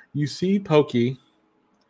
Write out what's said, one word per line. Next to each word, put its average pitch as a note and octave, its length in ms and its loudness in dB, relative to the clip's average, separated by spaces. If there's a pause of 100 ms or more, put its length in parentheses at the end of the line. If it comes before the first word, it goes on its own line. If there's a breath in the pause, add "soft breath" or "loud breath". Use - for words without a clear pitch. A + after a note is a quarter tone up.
(120)
You D3 140 -2
see F#3+ 320 -2
Pokey, C#3+ 600 2 (720)